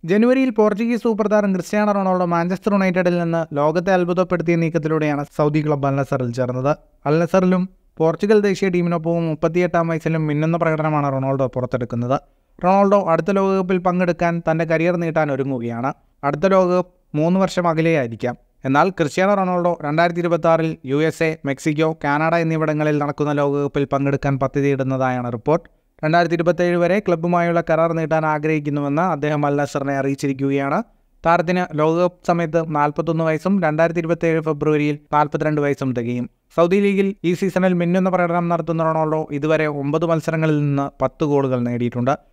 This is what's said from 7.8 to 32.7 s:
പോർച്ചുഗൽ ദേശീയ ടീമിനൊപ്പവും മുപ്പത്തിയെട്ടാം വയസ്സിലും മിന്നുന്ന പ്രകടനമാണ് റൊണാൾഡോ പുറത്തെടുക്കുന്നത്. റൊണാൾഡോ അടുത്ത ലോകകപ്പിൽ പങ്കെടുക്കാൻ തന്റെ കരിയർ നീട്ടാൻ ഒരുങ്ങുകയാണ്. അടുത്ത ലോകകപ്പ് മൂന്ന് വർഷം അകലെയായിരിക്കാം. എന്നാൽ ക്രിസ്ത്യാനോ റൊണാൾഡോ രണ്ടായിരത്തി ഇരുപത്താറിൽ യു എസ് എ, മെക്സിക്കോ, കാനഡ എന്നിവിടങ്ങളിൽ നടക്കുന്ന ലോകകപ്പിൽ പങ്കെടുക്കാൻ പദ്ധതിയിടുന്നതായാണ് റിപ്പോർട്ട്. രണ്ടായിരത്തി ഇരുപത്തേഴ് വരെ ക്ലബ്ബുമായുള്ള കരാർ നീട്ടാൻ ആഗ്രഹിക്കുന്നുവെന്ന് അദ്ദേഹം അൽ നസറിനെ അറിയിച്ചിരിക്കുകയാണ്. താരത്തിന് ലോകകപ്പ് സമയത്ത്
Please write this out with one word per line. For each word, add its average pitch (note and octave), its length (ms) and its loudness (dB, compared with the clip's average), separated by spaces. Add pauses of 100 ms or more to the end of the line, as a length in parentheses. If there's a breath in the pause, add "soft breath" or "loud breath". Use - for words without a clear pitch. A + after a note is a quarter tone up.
പോർച്ചുഗൽ G3+ 440 2
ദേശീയ G3 280 0
ടീമിനൊപ്പവും E3+ 600 0
മുപ്പത്തിയെട്ടാം E3+ 600 0
വയസ്സിലും D#3+ 380 -2
മിന്നുന്ന D#3 300 0
പ്രകടനമാണ് D#3 560 0
റൊണാൾഡോ C3+ 340 -2
പുറത്തെടുക്കുന്നത്. B2 760 -4 (440)
റൊണാൾഡോ G3 440 4
അടുത്ത E3 220 0
ലോകകപ്പിൽ F#3+ 480 0
പങ്കെടുക്കാൻ F3 720 0
തന്റെ D#3+ 140 0
കരിയർ E3 320 0
നീട്ടാൻ D#3+ 360 0
ഒരുങ്ങുകയാണ്. C3 640 -4 (300)
അടുത്ത D3 220 0
ലോകകപ്പ് F3+ 680 0
മൂന്ന് F3 240 2
വർഷം F3+ 280 0
അകലെയായിരിക്കാം. D#3 680 0 (280)
എന്നാൽ C#3+ 260 2
ക്രിസ്ത്യാനോ F#3 440 0
റൊണാൾഡോ F3+ 500 0
രണ്ടായിരത്തി E3+ 360 0
ഇരുപത്താറിൽ E3 560 0 (100)
യു C3 100 -2
എസ് D#3 260 0
എ, D#3+ 220 0
മെക്സിക്കോ, D#3 600 -2
കാനഡ D3+ 300 0
എന്നിവിടങ്ങളിൽ D#3 640 0
നടക്കുന്ന D3 340 -2
ലോകകപ്പിൽ C#3+ 520 0
പങ്കെടുക്കാൻ C#3 540 -2
പദ്ധതിയിടുന്നതായാണ് C3 920 -2
റിപ്പോർട്ട്. D3 500 -4 (220)
രണ്ടായിരത്തി E3 300 2
ഇരുപത്തേഴ് F3 420 2
വരെ F3 220 2
ക്ലബ്ബുമായുള്ള E3+ 640 0
കരാർ E3 320 0
നീട്ടാൻ D#3+ 340 0
ആഗ്രഹിക്കുന്നുവെന്ന് D3 760 -2
അദ്ദേഹം D3+ 440 -2
അൽ C#3+ 100 0
നസറിനെ C#3 420 -2
അറിയിച്ചിരിക്കുകയാണ്. C#3 840 -2 (440)
താരത്തിന് F3 520 0
ലോകകപ്പ് E3+ 480 0
സമയത്ത് E3 480 0